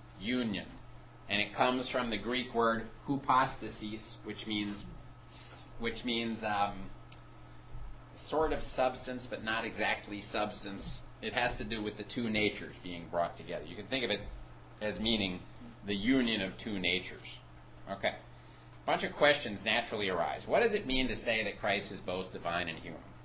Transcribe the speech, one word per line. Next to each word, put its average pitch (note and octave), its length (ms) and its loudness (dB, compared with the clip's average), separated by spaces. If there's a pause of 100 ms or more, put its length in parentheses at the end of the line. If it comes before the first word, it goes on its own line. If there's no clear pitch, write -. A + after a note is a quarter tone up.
(200)
union, G#2+ 480 0 (640)
and G2+ 120 4
it G#2 140 -2
comes B2+ 340 4
from B2 200 0
the A2 80 2
Greek A#2+ 360 -2
word A#2 340 4 (200)
hypostasis, A2+ 920 2 (220)
which G#2 220 -8
means, G#2 380 0 (960)
which A2+ 260 -2
means, A#2 380 0
um, G2+ 320 2 (1500)
sort D3+ 240 4
of C#3 80 2 (140)
substance, B2+ 540 0
but G2+ 140 -4
not A2+ 220 0
exactly G#2 560 -2 (100)
substance. G2+ 520 -2 (380)
It A2 120 -4
has A#2+ 240 2
to B2 60 -4
do A2 180 -2
with G#2 160 -2
the A2+ 60 -6
two A#2 260 -2
natures G#2 540 2
being E2+ 260 -8
brought F2 280 2
together. D#2+ 280 -6
You E2 100 -10
can F#2+ 120 -8
think C3 160 0
of G#2+ 80 0
it G2+ 100 2 (600)
as G#2 180 0
meaning G#2 400 4 (460)
the G2+ 100 2
union A2+ 460 4
of F#2+ 160 -2
two G#2 220 -4
natures. F2+ 480 0 (600)
Okay. G2 200 0
A - 760 -10
bunch E3+ 180 4
of F3+ 100 -2
questions C#3 500 6
naturally G#2+ 460 4
arise. E2 360 2
What C#3 160 6
does A3+ 120 6
it F#3 120 0
mean C3 220 4
to A2 80 0
say A2 300 2
that G2 140 -2
Christ G2+ 320 2
is F#2 100 -6
both F#2 320 -2
divine E2+ 340 0
and D#2+ 120 -6
human? E2+ 200 -10 (260)